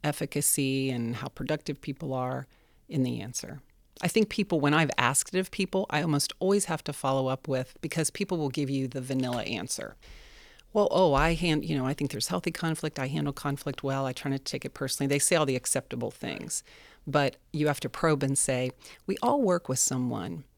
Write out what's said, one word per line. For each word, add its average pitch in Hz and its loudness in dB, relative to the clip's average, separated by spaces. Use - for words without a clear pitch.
efficacy 135 0
and 117 -2
how 135 -6
productive - -4
people 143 -6
are 131 -2
in 143 2
the 123 -2
answer. 127 -10
I 180 2
think 214 0
people, 175 0
when 143 4
I've 156 4
asked 123 2
it 185 2
of 190 -2
people, 190 -2
I 151 0
almost 151 2
always 196 4
have 160 -4
to 147 -4
follow 135 0
up 131 -4
with, 131 -2
because 156 -2
people 190 -2
will 147 0
give 135 -2
you 135 0
the 131 -6
vanilla 127 -2
answer. - -6
"Well, 208 6
oh, 175 6
I 160 6
hand-, 156 2
you 156 0
know, 127 0
I 139 0
think 143 -2
there's 107 -4
healthy 180 -2
conflict. 160 -4
I 135 -4
handle 143 -2
conflict 143 -6
well. 135 -2
I 131 -2
try - -6
not 135 -2
to - -6
take 139 -6
it 135 -8
personally." 139 -2
They 143 2
say - 4
all 156 4
the 131 0
acceptable 123 -2
things, - -8
but 143 2
you 151 2
have 143 0
to 131 -4
probe 151 2
and 135 2
say, 127 0
"We 190 0
all 277 4
work 180 2
with 165 0
someone 123 -2